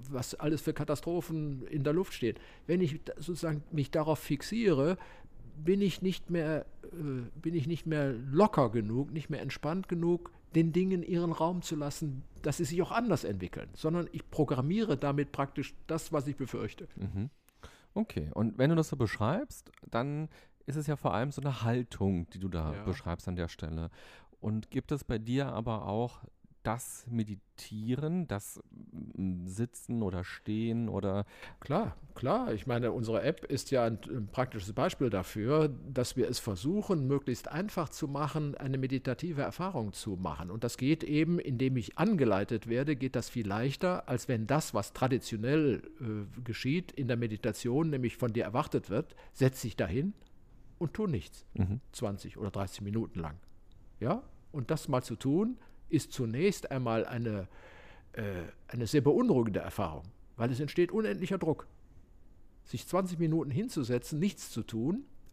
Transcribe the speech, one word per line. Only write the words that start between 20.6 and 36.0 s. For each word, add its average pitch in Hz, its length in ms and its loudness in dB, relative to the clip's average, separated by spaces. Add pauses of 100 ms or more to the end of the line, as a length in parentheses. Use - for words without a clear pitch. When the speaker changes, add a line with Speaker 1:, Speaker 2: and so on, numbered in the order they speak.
Speaker 2:
ist 135 100 -4
es 151 120 -2
ja 147 100 0
vor 104 160 0
allem 127 180 2
so 139 100 -8
eine 135 220 -2
Haltung, 101 680 2
die 92 80 -12
du 95 100 -2
da 80 240 0
Speaker 1:
Ja. 101 100 -6
Speaker 2:
beschreibst 87 460 -4
an 90 60 -2
der 85 120 -2
Stelle. 80 440 -6 (500)
Und 107 300 -2
gibt - 200 -2
es 143 140 -4
bei 117 140 -2
dir 127 280 0
aber 113 400 -2
auch 113 340 0 (420)
das - 460 -4
Meditieren, 117 1200 -2
das, - 340 -6 (540)
mm, 90 320 -2
Sitzen 113 560 -2
oder 90 200 0
Stehen 113 640 -2
oder 98 360 0 (340)
Speaker 1:
Klar, - 380 0 (160)
klar. 196 400 0
Ich 104 140 -4
meine, 120 240 2
unsere 110 320 0
App 147 220 0
ist - 260 -2
ja 123 120 6
ein, 113 140 2 (100)
ein 107 200 -4
praktisches 110 440 -2
Beispiel 135 380 2
dafür, 117 600 4 (220)
dass 127 260 0